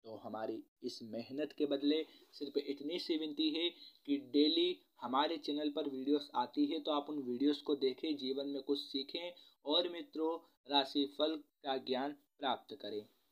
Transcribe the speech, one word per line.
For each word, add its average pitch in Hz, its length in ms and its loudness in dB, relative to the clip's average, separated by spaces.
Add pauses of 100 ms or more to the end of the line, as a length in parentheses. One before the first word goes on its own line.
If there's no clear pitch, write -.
तो 110 120 -12
हमारी 110 460 -4 (200)
इस - 200 -6
मेहनत 120 500 -6
के 147 140 0
बदले 143 380 2 (280)
सिर्फ 139 240 -6
इतनी 143 420 -2
सी 160 180 0
विनती 156 340 0
है 165 180 0 (380)
कि 143 100 2
डेली 151 520 4 (320)
हमारे 139 360 2
चैनल 147 340 -2
पर 147 180 -2
वीडियोस 139 460 2
आती 131 320 2
है 156 140 0
तो 156 100 -2
आप 143 200 2
उन 151 80 -2
वीडियोस 135 440 2
को 151 120 2
देखें, 131 420 0
जीवन 135 320 -2
में 139 140 -4
कुछ 143 160 2
सीखें 170 540 -6 (320)
और 170 240 2
मित्रों, 160 480 -2 (340)
राशिफल 143 680 0 (280)
का 135 120 0
ज्ञान 127 360 -2 (260)
प्राप्त 123 360 -2
करें। 107 300 -8 (280)